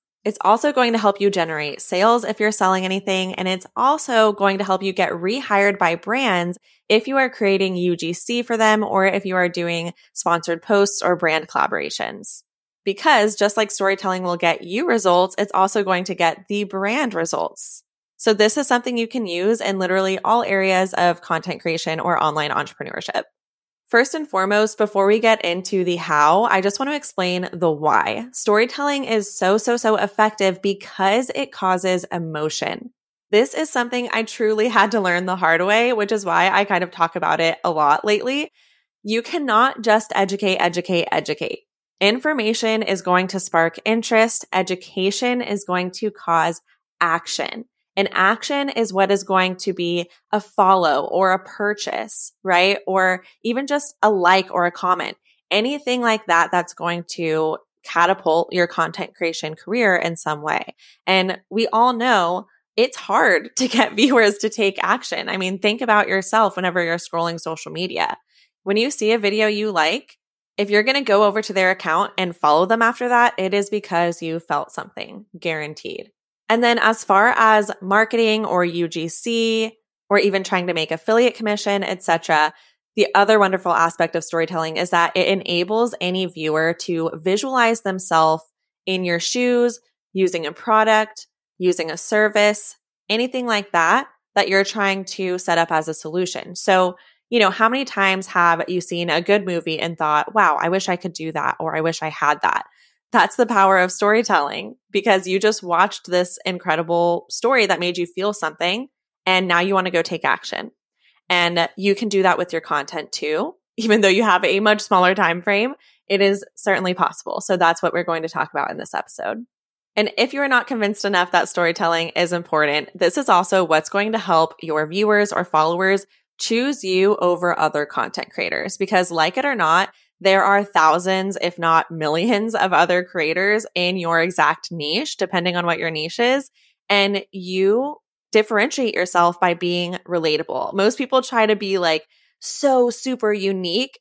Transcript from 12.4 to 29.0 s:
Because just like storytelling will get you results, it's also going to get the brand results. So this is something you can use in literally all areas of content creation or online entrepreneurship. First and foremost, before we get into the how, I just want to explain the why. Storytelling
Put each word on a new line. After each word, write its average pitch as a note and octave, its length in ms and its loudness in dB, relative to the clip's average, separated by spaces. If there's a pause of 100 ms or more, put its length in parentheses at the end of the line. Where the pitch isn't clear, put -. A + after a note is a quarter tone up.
Because G#3+ 500 2
just G#3 220 0
like G#3+ 160 0
storytelling F#3+ 500 -2
will F3 140 -2
get E3+ 260 0
you G#3 240 -4
results, F#3 500 2
it's G3+ 160 -2
also G3 300 2
going F#3 220 -2
to F#3 100 -6
get E3+ 340 -2
the G3+ 140 -4
brand G3+ 500 -4
results. - 720 -4 (340)
So - 160 0
this G#3+ 240 2
is C#4+ 120 0
something A#3+ 280 0
you A3+ 120 -2
can A#3 180 -4
use F#3 340 0
in G3 200 -2
literally F#3+ 400 0
all A#3 240 2
areas F#3+ 500 0
of E3+ 280 2
content D#3+ 380 -6
creation D#3+ 380 -4
or F3 240 0
online D3+ 280 0
entrepreneurship. - 760 -6 (640)
First A#3+ 260 2
and D#4 140 -6
foremost, G#3 500 0
before G#3 280 2
we G#3 120 4
get A3 260 2
into F#3 380 -2
the F3 140 0
how, E3 480 4
I G3 160 2
just G3+ 180 -2
want C4+ 120 -4
to D4 60 -2
explain F3+ 560 -4
the E3+ 180 0
why. D3 640 0
Storytelling C4+ 720 0